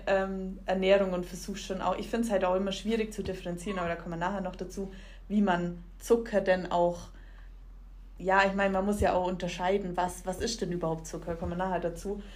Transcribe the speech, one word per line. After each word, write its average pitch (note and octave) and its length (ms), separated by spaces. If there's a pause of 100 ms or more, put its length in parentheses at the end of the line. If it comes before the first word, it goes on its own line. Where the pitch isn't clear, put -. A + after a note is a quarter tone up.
ähm, F#3+ 580
Ernährung F#3+ 480
und F3+ 140
versuch F#3 300
schon - 260
auch, F3+ 160
ich G#3 100
find's A3+ 220
halt F#3+ 140
auch F#3 120
immer F#3+ 160
schwierig A3 400
zu G3 100
differenzieren, F3+ 560
aber E3+ 100
da E3+ 80
kommen E3+ 180
wir - 20
nachher F#3+ 240
noch F#3 160
dazu, F#3+ 340 (380)
wie G#3 140
man F3 360 (200)
Zucker A3+ 420
denn F#3 320
auch, F3 260 (1200)
ja, F#3+ 280
ich F#3+ 80
mein, G3 180
man F#3+ 140
muss G#3 140
ja F#3+ 140
auch F3+ 120
unterscheiden, F#3 680
was, F3+ 300
was F#3 140
ist D3+ 220
denn F3 100
überhaupt E3 340
Zucker, - 300
kommen F3 160
wir F3 60
nachher F#3 220
dazu. F#3+ 420 (140)